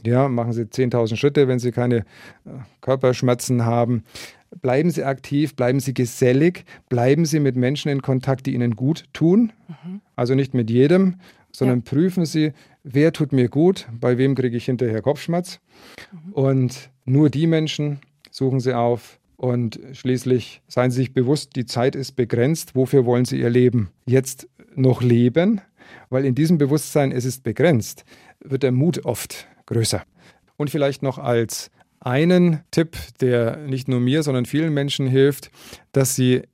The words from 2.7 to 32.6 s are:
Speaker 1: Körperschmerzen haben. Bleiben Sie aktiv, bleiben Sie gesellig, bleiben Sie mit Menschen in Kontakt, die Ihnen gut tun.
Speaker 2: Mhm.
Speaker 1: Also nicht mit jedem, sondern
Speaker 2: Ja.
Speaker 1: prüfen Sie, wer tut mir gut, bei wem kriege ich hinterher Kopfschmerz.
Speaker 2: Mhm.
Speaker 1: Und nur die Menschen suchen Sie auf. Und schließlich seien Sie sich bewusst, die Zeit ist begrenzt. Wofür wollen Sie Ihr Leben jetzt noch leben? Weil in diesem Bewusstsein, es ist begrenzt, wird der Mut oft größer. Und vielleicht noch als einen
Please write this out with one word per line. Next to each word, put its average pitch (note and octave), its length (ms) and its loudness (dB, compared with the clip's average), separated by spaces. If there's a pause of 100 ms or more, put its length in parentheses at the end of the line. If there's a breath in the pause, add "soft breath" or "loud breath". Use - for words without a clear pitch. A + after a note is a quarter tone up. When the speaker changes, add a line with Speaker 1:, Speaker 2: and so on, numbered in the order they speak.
Speaker 1:
Körperschmerzen B2+ 840 0
haben. A#2 380 0 (580 loud breath)
Bleiben C#3+ 300 0
Sie D3+ 120 -6
aktiv, C#3 520 -4
bleiben B2+ 240 0
Sie C3 160 -4
gesellig, C3 680 2 (220 loud breath)
bleiben C3 380 2
Sie D3+ 140 0
mit C3+ 160 0
Menschen C3 340 -2
in C#3 140 -2
Kontakt, C3 420 -2
die C3+ 80 -4
Ihnen A#2+ 220 -2
gut C#3+ 360 -2
tun. G3+ 400 2 (160)
Speaker 2:
Mhm. F3 340 -16 (140)
Speaker 1:
Also B2 200 0
nicht C3+ 180 0
mit A#2 160 -2
jedem, F3 460 4 (360 soft breath)
sondern B2+ 280 0
Speaker 2:
Ja. A2+ 100 -4
Speaker 1:
prüfen E3+ 380 0
Sie, D3+ 260 0 (300 soft breath)
wer D3 280 2
tut D3 220 -4
mir B2 160 2
gut, F3+ 380 0 (120)
bei A#2+ 200 0
wem C3+ 160 2
kriege B2+ 200 -2
ich A2+ 100 -6
hinterher A2+ 360 -2
Kopfschmerz. E3 580 -4 (680 loud breath)
Speaker 2:
Mhm. G3 60 -16
Speaker 1:
Und C3+ 560 0 (160)
nur C#3 260 4
die D#3+ 160 0
Menschen D3+ 520 -2 (300)
suchen C3+ 300 -2
Sie B2 180 -2
auf. A#2 420 -2 (180)
Und B2 420 -4 (120)
schließlich B2+ 760 -4
seien B2 220 0
Sie A#2+ 60 -4
sich C3 160 -2
bewusst, C3+ 440 -2
die B2 80 -4
Zeit B2+ 320 0
ist C3+ 160 -10
begrenzt. B2 600 -2
Wofür C3 320 2
wollen B2 200 2
Sie C3+ 140 -4
Ihr B2 100 0
Leben A#2+ 400 2 (160)
jetzt C3 420 0 (280)
noch C3 260 2
leben? B2 580 2 (500 loud breath)
Weil C3 140 0
in C3 120 0
diesem D#3+ 220 4
Bewusstsein, C#3+ 540 0
es B2 140 -4
ist B2+ 180 -8
begrenzt, B2+ 640 0 (360 soft breath)
wird C3+ 220 -6
der C3 80 0
Mut C#3 320 0
oft - 420 -8 (200 soft breath)
größer. A2 380 -2 (520 soft breath)
Und D3 140 -4
vielleicht C#3+ 340 -2
noch C3 140 -4
als A#2+ 520 -2 (300 soft breath)
einen E3 600 2 (100)